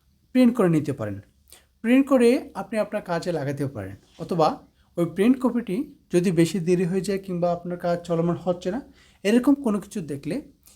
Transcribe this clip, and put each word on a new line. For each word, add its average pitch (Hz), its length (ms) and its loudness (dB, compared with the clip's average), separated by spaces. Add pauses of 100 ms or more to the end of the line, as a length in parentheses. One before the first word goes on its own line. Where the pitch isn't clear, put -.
(320)
প্রিন্ট 247 240 4
করে 190 120 4
নিতে 143 240 0
পারেন। 104 280 -8 (600)
প্রিন্ট 262 280 4
করে 240 460 4
আপনি - 240 -8
আপনার 208 240 -4
কাজে 170 300 -4
লাগাতে 143 340 -4
পারেন, 98 300 -10 (220)
অথবা 165 480 0 (300)
ওই 170 100 0
প্রিন্ট 202 340 2
কপিটি 233 540 -4 (180)
যদি 175 180 2
বেশি 170 300 2
দেরি 175 240 2
হয়ে 185 160 -2
যায় 196 180 -4
কিংবা 175 340 -2
আপনার 175 260 -8
কাজ 175 280 -4
চলমান 170 300 0
হচ্ছে 180 340 -4
না, 233 100 -4 (420)
এরকম 247 320 4
কোনো 226 260 0
কিছু - 200 -10
দেখলে 156 420 -8 (340)